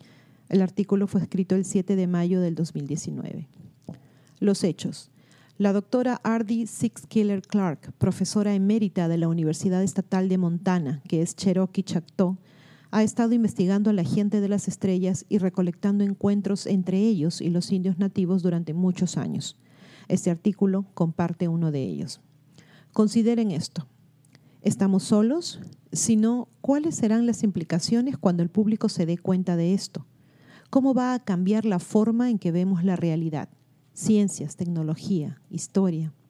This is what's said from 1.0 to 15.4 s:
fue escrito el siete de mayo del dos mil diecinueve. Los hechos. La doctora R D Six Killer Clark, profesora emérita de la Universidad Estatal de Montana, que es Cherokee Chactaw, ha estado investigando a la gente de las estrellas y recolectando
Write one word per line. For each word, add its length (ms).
fue 140
escrito 340
el 80
siete 320
de 100
mayo 360
del 140
dos 200
mil 100
diecinueve. 640
Los 240
hechos. 440
La 140
doctora 540
R 180
D 240
Six 400
Killer 340
Clark, 520
profesora 600
emérita 540
de 100
la 120
Universidad 540
Estatal 440
de 100
Montana, 680
que 140
es 160
Cherokee 460
Chactaw, 520
ha 120
estado 300
investigando 560
a 40
la 100
gente 380
de 80
las 180
estrellas 640
y 80
recolectando 680